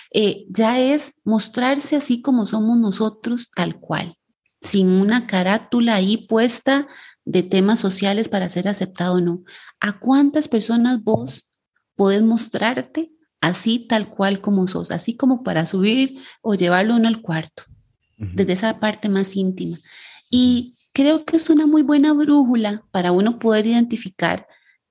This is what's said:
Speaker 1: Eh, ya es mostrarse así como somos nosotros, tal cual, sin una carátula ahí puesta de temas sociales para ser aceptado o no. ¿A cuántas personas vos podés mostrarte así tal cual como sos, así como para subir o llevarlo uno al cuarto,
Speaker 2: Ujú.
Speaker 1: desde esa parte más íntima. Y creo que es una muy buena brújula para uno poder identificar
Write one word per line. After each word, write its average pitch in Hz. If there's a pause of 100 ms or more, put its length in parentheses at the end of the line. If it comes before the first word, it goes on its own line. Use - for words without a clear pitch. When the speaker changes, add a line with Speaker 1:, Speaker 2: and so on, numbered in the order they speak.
(120)
Speaker 1:
Eh, -
ya 220
es 285
mostrarse 254
así 247
como 247
somos 220
nosotros, 220
tal 170
cual, 165 (460)
sin 190
una 202
carátula 214
ahí 196
puesta 254 (360)
de 180
temas 196
sociales 202
para 185
ser 175
aceptado 185
o 180
no. 175 (380)
¿A 202
cuántas 285
personas 233
vos 214 (460)
podés 196
mostrarte 233 (300)
así 220
tal 220
cual 196
como 196
sos, 170
así 175
como 254
para 165
subir 226 (240)
o 214
llevarlo 185
uno 226
al 226
cuarto, - (540)
Speaker 2:
Ujú. 101
Speaker 1:
desde 185
esa 220
parte 208
más 196
íntima. 185 (520)
Y 247 (180)
creo 311
que -
es 320
una 311
muy 302
buena 294
brújula 254
para 180
uno 214
poder 214
identificar 226 (440)